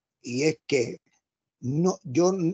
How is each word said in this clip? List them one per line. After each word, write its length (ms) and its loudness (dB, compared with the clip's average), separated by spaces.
y 220 -4
es 220 0
que 360 -2
no, 440 0
yo, 280 2